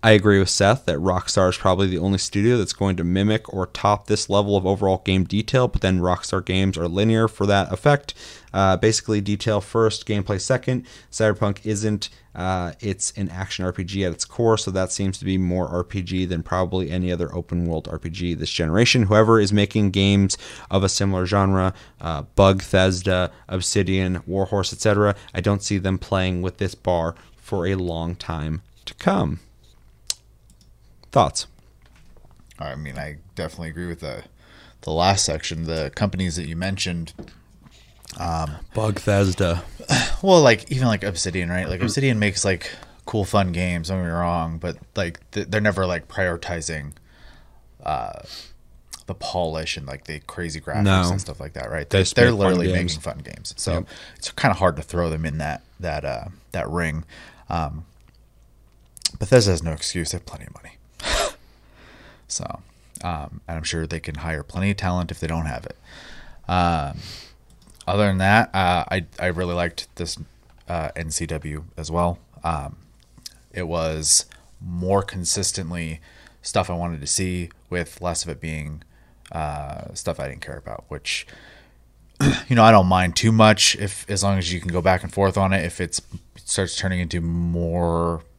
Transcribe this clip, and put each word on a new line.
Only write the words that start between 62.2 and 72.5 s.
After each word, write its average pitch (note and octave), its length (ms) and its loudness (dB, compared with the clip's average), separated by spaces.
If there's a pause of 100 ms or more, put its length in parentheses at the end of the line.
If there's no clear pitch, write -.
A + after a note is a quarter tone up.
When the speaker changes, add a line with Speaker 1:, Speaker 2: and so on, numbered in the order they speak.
Speaker 2:
So, - 160 -8 (600)
um, D#2+ 420 -8
and E2 100 -8
I'm D#2+ 60 -6
sure D#2+ 240 -4
they D#2+ 140 -6
can D2+ 160 -10
hire D2+ 260 -6
plenty G2 300 -2
of G2 60 -4
talent F2+ 340 -2
if - 80 -10
they D#2+ 80 -6
don't D#2+ 180 -4
have B1 180 -8
it. - 120 -16 (720)
Um, E2+ 500 0 (880)
other G2+ 220 2
than F#2+ 100 0
that, G2 340 4
uh, F2+ 380 2
I, F2+ 160 -2 (140)
I F2+ 60 -2
really F2 280 -2
liked F2 400 -4
this, - 240 -8 (500)
uh, D#2+ 280 -4
N D#2 160 -8
C - 120 -4
W D2+ 420 -8 (100)
as D#2 120 -10
well. F2 300 0 (240)
Um, D2+ 320 -4 (800)